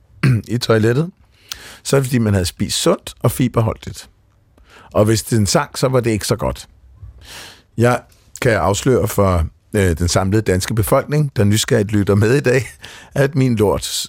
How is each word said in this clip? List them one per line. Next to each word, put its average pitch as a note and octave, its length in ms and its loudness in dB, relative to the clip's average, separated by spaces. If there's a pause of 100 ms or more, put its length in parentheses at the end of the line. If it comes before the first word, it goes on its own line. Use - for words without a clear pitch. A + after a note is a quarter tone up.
(140)
<clears throat> A2+ 400 0
i A#2+ 40 -2
toilettet, A#2+ 520 2 (720)
så - 140 -2
er C#3 40 4
det, C3+ 60 -4
fordi B2+ 120 0
man G#2+ 160 2
havde F2+ 120 2
spist - 320 -6
sundt - 440 -2
og A#2+ 80 2
fiberholdigt. - 800 -4 (840)
Og G#2 120 2
hvis G#2+ 180 2
den G#2+ 240 0
sang, - 320 -2
så C#3 100 0
var B2+ 120 2
det A#2 100 -2
ikke G#2+ 160 -2
så A2 100 -2
godt. - 320 -6 (1080)
Jeg A#2+ 240 2 (420)
kan B2 100 2
afsløre G2+ 560 0
for, F#2 380 0 (280)
øh, F#2 240 2
den E2+ 100 0
samlede G2 340 2
danske F#2+ 320 0
befolkning, C#3 640 0
der G#2+ 80 2
nysgerrigt G#2+ 480 0
lytter G2+ 220 2
med G#2+ 200 2
i C#3+ 60 2
dag, B2+ 260 0 (480)
at C#3 200 0
min C3 220 2
lort, G2 520 -2